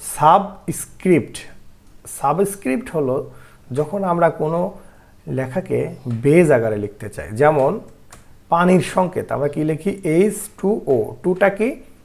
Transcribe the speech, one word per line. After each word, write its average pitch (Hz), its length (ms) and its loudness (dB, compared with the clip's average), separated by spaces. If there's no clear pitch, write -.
সাবস্ক্রিপ্ট। - 1400 0
সাবস্ক্রিপ্ট 214 840 -2
হলো 139 400 -4
যখন 151 320 -4
আমরা 170 260 2
কোনো 170 480 -4
লেখাকে 131 680 -4
বেজ 143 420 4
আকারে 113 260 2
লিখতে 104 320 -8
চাই, - 240 -12
যেমন 147 480 2
পানির 180 320 4
সংকেত 127 520 -2
আমরা 135 160 0
কি 151 160 -4
লিখি? 160 400 -4
এইচ 180 300 2
টু 202 280 -2
ও। 123 360 0
টুটা 185 280 2
কি 226 260 -2